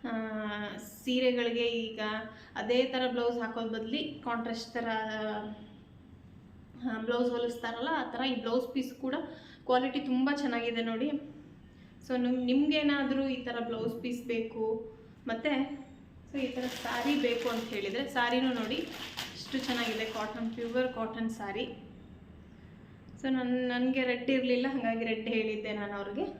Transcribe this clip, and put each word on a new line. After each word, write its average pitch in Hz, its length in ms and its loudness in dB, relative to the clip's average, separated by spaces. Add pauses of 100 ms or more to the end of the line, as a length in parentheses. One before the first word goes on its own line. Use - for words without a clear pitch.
ಆ, 240 40 -4 (680)
ಸೀರೆಗಳಿಗೆ 240 880 2
ಈಗ 226 320 -2 (560)
ಅದೇ 247 280 4
ಥರ 254 280 2
ಬ್ಲೌಸ್ 240 260 2
ಹಾಕೋದ್ 226 360 -2
ಬದ್ಲಿ 226 500 -2
ಕಾಂಟ್ರಾಸ್ಟ್ 233 500 -2
ಥರ, 233 160 -2 (2000)
ಆ, 220 120 -2
ಬ್ಲೌಸ್ 240 300 4
ಹೊಲಿಸ್ತಾರಲ್ಲ, 233 600 -2
ಆ 277 200 0
ಥರ 240 120 -4
ಈ 262 120 2
ಬ್ಲೌಸ್ 233 380 0
ಪೀಸ್ 247 200 0
ಕೂಡ 262 220 -2 (500)
ಕ್ವಾಲಿಟಿ 254 340 4
ತುಂಬ 262 380 4
ಚೆನ್ನಾಗಿದೆ 233 440 0
ನೋಡಿ. 226 280 0 (1000)
So, 254 100 2
ನಿಮ್-, 247 280 2
ನಿಮ್ಗೇನಾದ್ರೂ 285 840 6
ಈ 254 80 0
ಥರ 240 320 -4
ಬ್ಲೌಸ್ 226 340 -2
ಪೀಸ್ 240 240 -4
ಬೇಕು, 226 680 0 (340)
ಮತ್ತೆ 269 560 0 (480)
so 277 80 -4
ಈ 254 80 0
ಥರ 247 140 -2
ಸ್ಯಾರಿ 247 600 0
ಬೇಕು 233 280 2
ಅಂತ 226 140 0
ಹೇಳಿದ್ರೆ 214 460 -2
ಸ್ಯಾರಿನೂ 247 440 4
ನೋಡಿ 226 220 0 (600)
ಎಷ್ಟು - 220 -4
ಚೆನ್ನಾಗಿದೆ, 233 480 0
ಕಾಟನ್, 226 460 -2
ಪ್ಯೂರ್ 247 420 0
ಕಾಟನ್ 226 360 -2
ಸ್ಯಾರಿ. 208 360 -4 (1600)
So, 262 120 2
ನನ್-, 247 340 2
ನನ್ಗೆ 254 360 2
ರೆಡ್ 247 260 0
ಇರ್ಲಿಲ್ಲ, 254 400 4
ಹಂಗಾಗಿ 233 360 0
ರೆಡ್ 226 240 0
ಹೇಳಿದ್ದೆ 214 440 0
ನಾನು 202 200 -4
ಅವ್ರಿಗೆ. 202 280 -4 (180)